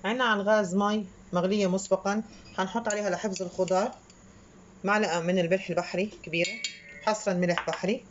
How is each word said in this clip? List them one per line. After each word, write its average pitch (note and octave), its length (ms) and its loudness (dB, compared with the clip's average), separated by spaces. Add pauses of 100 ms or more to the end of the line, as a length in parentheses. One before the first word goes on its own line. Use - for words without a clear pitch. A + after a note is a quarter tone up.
عنا B3 200 2
على G#3+ 160 4
الغاز G3+ 340 4
مي G3+ 320 2 (260)
مغلية F#3+ 340 2
مسبقًا، F#3+ 560 0 (340)
حنحط A3 320 -2
عليها G#3 220 -2
لحفظ F#3+ 320 -2
الخضار F#3 500 0 (920)
معلقة F#3+ 360 2
من F3+ 180 2
الملح F3+ 320 2
البحري F3 400 -2 (120)
كبيرة، E3+ 280 -2 (520)
حصراً G#3+ 320 0
ملح F3 320 2
بحري F#3+ 440 -2